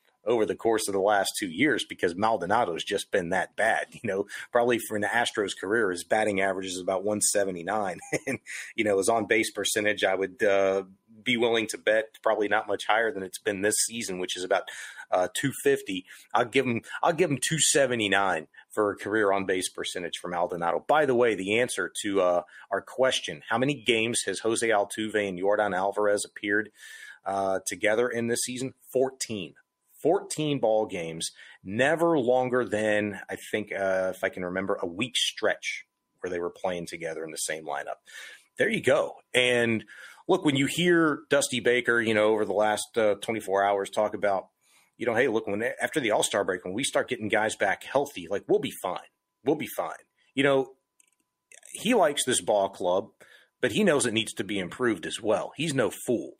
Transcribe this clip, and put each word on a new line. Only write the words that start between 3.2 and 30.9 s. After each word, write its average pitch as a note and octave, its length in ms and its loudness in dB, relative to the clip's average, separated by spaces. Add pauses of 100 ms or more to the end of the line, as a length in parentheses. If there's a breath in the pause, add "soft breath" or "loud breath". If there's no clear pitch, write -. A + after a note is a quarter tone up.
that E2+ 280 -2
bad. G2+ 360 0
You - 120 -18
know, G2 220 -2 (240 loud breath)
probably A#2+ 280 2
for A2 180 -6
an G#2 60 -2
Astros G#2 520 0
career, G2+ 360 0
his F2 120 -4
batting G#2+ 380 2
average F#2+ 240 0
is F#2 160 -8
about F#2 240 -2
one G#2 160 0
seventy-nine. F#2+ 800 -2 (120)
<laughs> C#3+ 140 -4
And, C3 120 -4 (360 loud breath)
you A2 100 -2
know, G#2 120 4
his G2 140 2
on-base A2 400 2
percentage, G#2 520 0
I F#2+ 120 4
would, F#2 280 -2
uh, G2 420 4 (380)
be B2 140 2
willing A2+ 300 2
to - 120 -8
bet A2 440 2
probably G#2+ 260 2
not G#2 180 2
much G2+ 200 -4
higher A2 260 2
than F#2+ 100 -6
it's F#2 160 -10
been G2+ 220 -2
this G#2 140 2 (120)
season, G2+ 320 -6
which F#2 160 -4
is F2+ 100 -6
about, F#2 180 2 (480 loud breath)
uh, F#2 240 2
two C3+ 180 -2 (100)
fifty. C3+ 440 0 (260 loud breath)
I'll A#2+ 140 2
give B2+ 180 2
him, A#2 160 0 (220 loud breath)
I'll F3 100 4
give D#3+ 180 2
him C#3 160 0
two D#3+ 120 0
seventy-nine G2+ 880 2 (240 loud breath)
for G#2 220 2
a - 40 -6
career G#2 340 2
on-base F#2+ 380 0
percentage - 480 -8
for F2+ 120 -10
Maldonado. E2+ 600 -2
By D3+ 160 4
the C3 100 2
way, A#2 200 4
the F#2+ 240 0
answer G2+ 420 -2
to, G2 220 0
uh, F2 200 4 (280 loud breath)
our G2 100 -2
question, A#2+ 680 -2
how A2+ 80 0
many C#3 160 0
games A2+ 500 0
has F#2+ 140 -4
Jose A2+ 280 -2
Altuve G#2 600 0
and F2+ 100 -6
Yordan G2+ 380 0
Alvarez G2+ 480 0
appeared, G#2 460 -2 (560 loud breath)
uh, F#2+ 400 -2
together G#2+ 420 0
in A#2 200 -2
this A#2+ 160 -2
season? B2+ 280 -8 (180)
Fourteen. A#2+ 600 -4 (520)
fourteen D#3 560 0
ball A2 260 2
games, E2 460 -8 (320 loud breath)